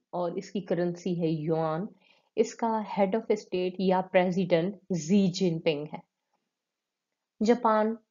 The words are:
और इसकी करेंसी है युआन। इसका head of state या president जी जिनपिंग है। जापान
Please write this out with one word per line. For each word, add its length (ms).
और 260
इसकी 220
करेंसी 540
है 160
युआन। 580
इसका 480
head 160
of 160
state 500
या 300
president 640
जी 360
जिनपिंग 640
है। 100
जापान 560